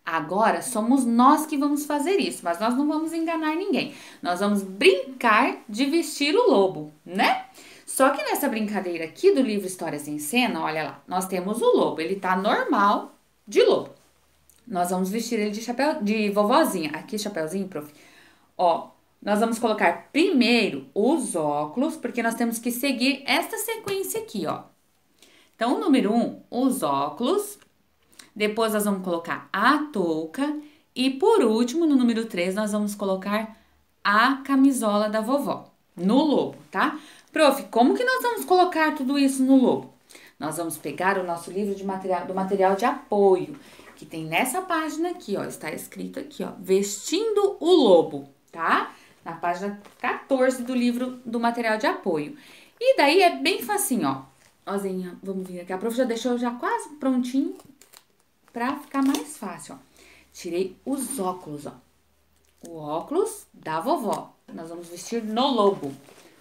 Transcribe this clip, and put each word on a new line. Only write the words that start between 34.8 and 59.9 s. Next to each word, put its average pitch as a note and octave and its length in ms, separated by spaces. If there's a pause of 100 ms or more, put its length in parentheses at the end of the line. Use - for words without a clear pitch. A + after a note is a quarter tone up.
da A3 100
vovó, A3+ 520 (240)
no A3 280
lobo, G#3 320 (140)
tá? G#3 260 (360)
Prof, D4+ 320
como C4 300
que A#4+ 100
nós B4+ 180
vamos A#4 220
colocar E4+ 500
tudo C#4+ 240
isso C4+ 240
no C4 140
lobo? G#3+ 360 (460)
Nós D#3 200
vamos E3 200
pegar F3+ 400
o F3+ 60
nosso E3+ 260
livro G3 240
de F#3+ 100
material, F#3+ 400
do F#3 80
material F#3+ 440
de G3+ 80
apoio, G3+ 720 (380)
que - 100
tem D#3+ 180
nessa B3 380
página D#4+ 480
aqui, E4+ 260
ó, C#3+ 80
está D#3 280
escrito F#3 480
aqui, - 240
ó, - 140
Vestindo F#4 1040
o D#4+ 120
Lobo, F3 560 (220)
tá? A3+ 440 (300)
Na E3+ 80
página F3+ 500 (180)
quatorze B3+ 640
do B3+ 120
livro B3 520
do A#3 140
material A#3 360
de G#3+ 100
apoio. D3+ 520 (420)
E C5 160
daí D#4 260
é E4+ 140
bem D#4+ 240
facinho, B3 480
ó. - 640
Ó, G3+ 60
Zinha, F#3 440
vamos F#3+ 240
vir F3+ 140
aqui. F3+ 120
A F#3 60
prof A3+ 180
já C4 80
deixou A#3+ 340
já A#3+ 140
quase G#4 380
prontinho C4+ 640 (960)
pra B3 240
ficar C#4 280
mais - 320
fácil, E3+ 380
ó. - 40 (540)